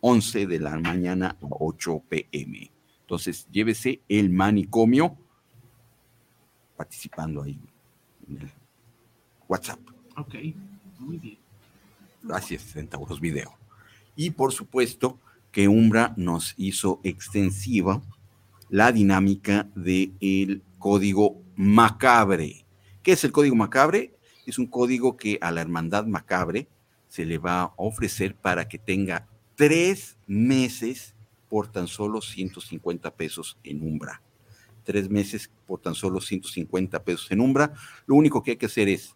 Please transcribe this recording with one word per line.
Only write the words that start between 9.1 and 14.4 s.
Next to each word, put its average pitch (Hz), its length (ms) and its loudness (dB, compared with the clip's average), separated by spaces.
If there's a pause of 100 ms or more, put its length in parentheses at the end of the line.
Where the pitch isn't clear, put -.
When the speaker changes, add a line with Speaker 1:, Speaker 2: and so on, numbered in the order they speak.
Speaker 1:
WhatsApp. - 320 -4 (360)
Speaker 2:
Ok, 147 180 -12 (640)
muy 156 200 -12
bien. 107 200 -18 (840)
Speaker 1:
Gracias, 92 400 -10
Centauros 73 580 -12
Video. 73 340 -6 (600)
Y 160 140 -4
por 135 220 -2